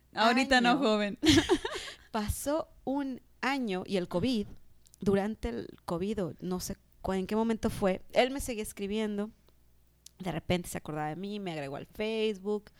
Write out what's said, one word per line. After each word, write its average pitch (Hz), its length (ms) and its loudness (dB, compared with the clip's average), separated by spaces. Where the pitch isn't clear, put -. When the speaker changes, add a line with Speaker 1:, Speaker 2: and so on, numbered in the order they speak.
Speaker 1:
<laughs> - 140 -20
Ahorita 247 460 4
no, 240 100 6
Speaker 2:
año. 247 100 4
Speaker 1:
joven. 208 420 0
Speaker 2:
<laughs> 320 880 2
Pasó 277 580 -2
un 269 380 -4
año 240 460 0
y 196 100 -2
el 175 120 -2
covid, 208 380 0
durante 202 480 4
el 233 200 -8
covid 190 380 -2
o 160 160 -4
no 180 200 -2
sé - 160 -8
cu-, 190 140 -2
en 190 120 0
qué 214 100 -2
momento 226 340 2
fue, 190 320 0
él 254 200 4
me 277 80 -6
seguía 214 240 -6
escribiendo, 208 680 -4
de 180 140 -6
repente 175 360 -4
se 175 100 -8
acordaba 151 300 -6
de 156 80 -6
mí, 202 240 -8
me 185 120 -6
agregó 139 240 -6
al - 100 -12
Facebook 214 800 -2